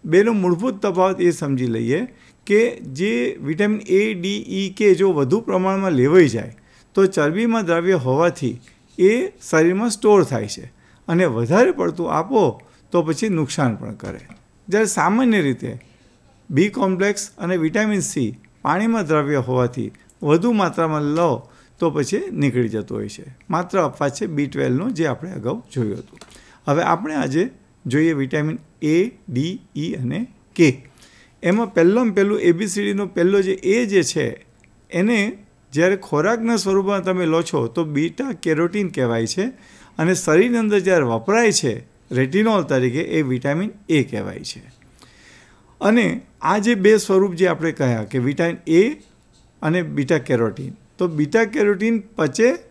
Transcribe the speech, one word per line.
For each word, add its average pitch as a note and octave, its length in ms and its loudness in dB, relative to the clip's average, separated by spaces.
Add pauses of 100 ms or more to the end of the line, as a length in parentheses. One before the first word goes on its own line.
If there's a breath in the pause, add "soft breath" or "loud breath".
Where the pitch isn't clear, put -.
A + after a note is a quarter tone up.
બેનો G3+ 280 4
મૂળભૂત F#3+ 520 0
તફાવત F#3 360 0
એ F3 100 4
સમજી C3+ 360 -4
લઈએ A#2+ 400 -2 (380 soft breath)
કે A3 300 2
જે G#3 680 -4
વિટામિન G3+ 460 -2
એ, G#3 260 2
ડી, G3 340 -6
ઈ, F#3+ 220 -4
કે G3 260 4
જો F#3+ 180 2
વધુ D3 280 0
પ્રમાણમાં F#3+ 500 -2
લેવાઈ D3 360 6
જાય A2 280 -6 (380 soft breath)
તો G3 120 4
ચરબીમાં F#3+ 600 0
દ્રાવ્ય E3+ 280 0
હોવાથી C#3+ 680 0 (400 soft breath)
એ A3+ 280 4 (220)
શરીરમાં F3+ 400 2
સ્ટોર G#3 340 4
થાય A2+ 240 -4
છે - 240 -14 (360 soft breath)
અને F3+ 180 2
વધારે B2+ 460 2
પડતું F2 420 -4
આપો F3 480 0 (300 soft breath)
તો F3 100 2
પછી D#3+ 280 -2
નુકસાન C#3+ 460 0
પણ - 180 -12
કરે. - 260 -12 (500)
જ્યારે G#3+ 160 2
સામાન્ય G#3 560 2
રીતે B2 380 -2 (720 soft breath)
બી F3 200 2
કોમ્પ્લેક્સ G3 680 -2
અને F3+ 200 -2
વિટામિન F#3+ 420 0
સી B2+ 380 -4 (240)
પાણીમાં G#3 440 0
દ્રાવ્ય D3 300 0
હોવાથી B2 560 -2 (320 soft breath)
વધુ F3 280 2
માત્રામાં E3 500 0
લો D3+ 480 0 (300 soft breath)
તો E3 120 0
પછી D3+ 300 -2 (100)
નીકળી B2+ 380 0
જતો G#2+ 260 -6
હોય G#2 140 -6
છે. - 260 -18 (140)
માત્ર F3+ 300 -2
અપવાદ C#3+ 340 -2
છે G#3 120 -8
બી D3 220 -4
ટ્વેલ્વનો, C3+ 420 -2
જે E3 180 -2
આપણે D3 240 -6
અગાઉ D3 300 -6 (120)
જોયું A2 240 -4
હતું. - 220 -18 (480 loud breath)
હવે D3+ 160 2
આપણે A3 320 -2
આજે F3 340 -2 (360)
જોઈએ D#3 280 2
વિટામિન D3+ 460 -2 (220)
એ, F3 300 0 (180)
ડી, D#3+ 320 -4 (140)
ઈ D#3+ 180 -6
અને C#3+ 340 -6 (280)
કે. D3+ 300 4 (580 soft breath)
એમાં G3+ 300 0
પહેલામાં F#3+ 420 4
પહેલું G3+ 240 2
એ F3 120 4
બી F3+ 160 0
સી G3+ 160 -4
ડીનો G3+ 220 -2
પહેલો F#3 360 2
જે F#3 100 0
એ G#3+ 340 0
જે F#3+ 180 2
છે C3+ 420 -4 (460)
એને G#3 460 0 (360)
જ્યારે F3 220 2
ખોરાકના A3 600 -2
સ્વરૂપમાં F#3+ 480 0
તમે F3+ 220 -2
લો D#3+ 160 2
છો C#3+ 260 -2
તો E3 160 -4
બીટા D#3+ 480 -4
કેરોટીન E3+ 580 -2
કહેવાય A#2 380 -2
છે F#3+ 200 -4 (500 loud breath)
અને E3+ 160 2
શરીરની F#3 440 2
અંદર G#3+ 220 2
જ્યારે F3 240 2
વપરાય F#3+ 480 2
છે B2 320 -2 (280)
રેટિનોલ F3+ 520 2
તરીકે C3 380 0
એ D#3+ 200 -2
વિટામિન C#3 500 -2 (180)
એ D3+ 140 2
કહેવાય G2 360 -8
છે. - 240 -14 (1160 soft breath)
અને A3 400 2 (200)
આ F3 160 0
જે A3 180 2
બે G#3 220 6
સ્વરૂપ G3 360 2
જે F3 140 2
આપણે D#3+ 240 -2
કહ્યા B2 320 0
કે B2+ 160 -6
વિટામિન C#3+ 380 -2 (100)
એ G3 280 4 (680)
અને E3 200 0
બીટા D3+ 360 0
કેરોટીન, B2 580 -2 (220)
તો F3+ 100 0
બીટા D#3 380 0
કેરોટીન G#3+ 540 0
પચે A3 540 0 (180)